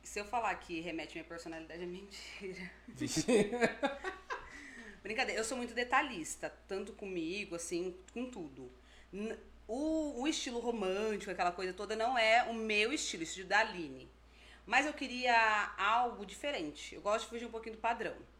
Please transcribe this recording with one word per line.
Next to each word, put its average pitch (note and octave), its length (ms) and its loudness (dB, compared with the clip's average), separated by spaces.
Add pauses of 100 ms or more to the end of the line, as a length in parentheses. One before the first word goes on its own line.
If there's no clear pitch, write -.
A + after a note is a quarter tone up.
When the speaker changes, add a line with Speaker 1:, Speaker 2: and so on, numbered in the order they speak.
Speaker 1:
Se - 160 -10
eu G#3 60 -4
falar G#3 320 0
que E3+ 240 -6
remete D#3+ 360 -6
minha D#3+ 100 -6
personalidade, E3 580 -10
é - 20 -6
mentira. F#3 840 -10 (160)
Speaker 2:
Vixe. G3+ 640 4 (720)
Speaker 1:
<laughs> - 800 -12
Brincadeira, A3 380 0
eu - 20 0
sou B3 140 -2
muito A#3 160 -4
detalhista, A#3+ 800 0 (160)
tanto G#3 240 -4
comigo, F3+ 600 -4
assim, F3 400 -2 (200)
com B3 180 -4
tudo. C3+ 400 -10 (400)
N-, G#3 260 -4 (300)
o, D4 540 0
o C4+ 40 0
estilo B3+ 340 -2
romântico, G#3 720 0
aquela F3 200 2
coisa F#3 220 -4
toda, G#3 240 -4
não A#3+ 200 4
é A3+ 260 8
o A#3 100 -2
meu A3 400 4
estilo, G3+ 280 -4
o - 40 -2
estilo F#3 240 -10
da G3+ 100 8
Aline. D#3 500 -2 (600)
Mas C4 160 6
eu D4+ 80 0
queria A#3 880 4
algo G#3+ 440 4
diferente. F#3+ 680 -6
Eu D#3+ 80 -12
gosto G#3+ 220 2
de - 60 -10
fugir A#3 180 -6
um - 20 -8
pouquinho A3 260 -8
do - 60 -12
padrão. A3 340 0 (240)